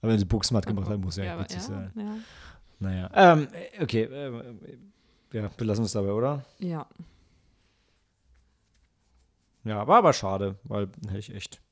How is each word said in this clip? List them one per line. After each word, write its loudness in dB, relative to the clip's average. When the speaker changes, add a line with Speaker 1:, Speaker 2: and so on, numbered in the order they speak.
Speaker 1:
Aber 2
wenn 6
sie 4
Booksmart 0
gemacht -2
hat, -2
muss -6
sie -6
Speaker 2:
Ja, -4
Speaker 1:
ja -10
witzig -8
Speaker 2:
aber -8
ja, -8
Speaker 1:
sein. -12
Speaker 2:
ja. -8
Speaker 1:
Naja, -4
ähm, 8
okay, 0
ähm, -10
ja, -4
belassen 0
wir's -4
dabei, 0
oder? -2
Speaker 2:
Ja. -6
Speaker 1:
Ja, -4
war 8
aber 8
schade, -2
weil -4
hätte -6
ich -12
echt -14